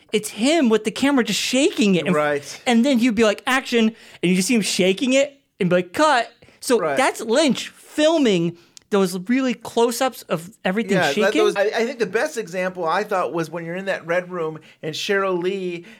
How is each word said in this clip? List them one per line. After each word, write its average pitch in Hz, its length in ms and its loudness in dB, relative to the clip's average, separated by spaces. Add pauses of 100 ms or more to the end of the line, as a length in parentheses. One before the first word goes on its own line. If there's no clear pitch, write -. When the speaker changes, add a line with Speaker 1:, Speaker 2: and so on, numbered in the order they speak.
(120)
Speaker 1:
it's 214 180 -2
him 269 380 2
with 214 160 2
the 220 60 -4
camera 269 340 2
just 202 160 -2
shaking 254 540 2
it. 147 120 0
And, 180 80 2
Speaker 2:
Right. 147 520 -2
Speaker 1:
and 233 180 4
then 277 140 2
he'd 233 160 2
be 220 100 4
like, 202 220 2
"Action," 240 480 0 (280)
and 175 80 2
you 185 60 4
just 190 120 0
see 262 60 2
him 214 80 2
shaking 190 500 0
it 277 280 0 (200)
and 180 100 2
be 175 60 4
like, 180 160 -2
"Cut." 277 400 2 (280)
So 240 180 2
Speaker 2:
Right. 156 180 -2
Speaker 1:
that's 277 240 0
Lynch 262 480 2
filming 240 880 0 (340)
those 196 260 0 (120)
really 254 260 0
close-ups 240 680 -2
of 170 280 -6 (140)
everything 202 320 -2
Speaker 2:
Yeah, 180 60 2
that, 143 120 0
Speaker 1:
shaking. 208 300 2
Speaker 2:
those, 415 100 2
I, 202 120 0
I 220 200 -2
think 240 140 -6
the 208 60 0
best 233 300 -4
example 185 500 -6
I 185 180 0
thought 175 280 -2
was 165 160 -4
when 170 160 -10
you're 170 120 -8
in 196 80 -8
that 185 200 -6
red 175 280 -4
room 160 260 -6 (240)
and 156 140 -8
Cheryl 190 440 -2
Lee 180 440 -6 (160)